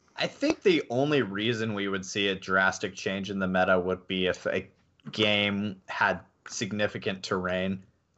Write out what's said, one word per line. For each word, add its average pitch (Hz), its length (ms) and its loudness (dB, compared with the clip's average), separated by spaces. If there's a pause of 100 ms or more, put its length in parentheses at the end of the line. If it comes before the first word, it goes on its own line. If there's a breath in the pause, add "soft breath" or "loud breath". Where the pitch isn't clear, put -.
(160)
I 170 100 -2
think - 380 -2
the 170 260 4
only 139 320 2
reason 107 520 -2
we 101 120 -2
would 98 180 -2
see 101 220 0
a 98 80 2
drastic 95 640 2
change 98 340 -4
in 98 80 -4
the 95 80 0
meta 92 320 4
would 90 300 -2
be 92 180 0
if - 200 -2
a - 220 -2 (440)
game 104 720 0
had 95 320 0 (300)
significant 104 720 -4
terrain. 92 640 -2 (340)